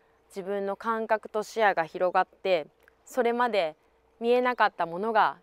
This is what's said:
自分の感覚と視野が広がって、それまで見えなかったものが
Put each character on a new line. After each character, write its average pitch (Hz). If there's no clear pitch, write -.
自 196
分 196
の 196
感 220
覚 -
と 214
視 -
野 202
が 165
広 180
が 185
っ 180
て、 175
そ -
れ 233
ま 240
で 180
見 233
え 247
な 247
か 185
っ -
た 170
も 170
の 220
が 180